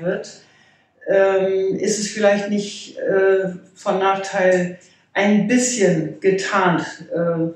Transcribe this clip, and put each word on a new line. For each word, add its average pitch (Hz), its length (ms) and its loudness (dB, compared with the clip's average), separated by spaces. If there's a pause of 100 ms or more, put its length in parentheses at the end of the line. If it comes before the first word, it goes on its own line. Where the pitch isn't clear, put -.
wird, - 400 -6 (680)
ähm, 190 680 2
ist 214 220 -2
es 208 100 -4
vielleicht 208 420 0
nicht, - 480 -6
äh, 190 520 2 (240)
von 190 240 -4
Nachteil, 190 800 0 (340)
ein 208 360 2
bisschen 175 720 0
getarnt, 185 640 0 (280)
äh, 165 440 -2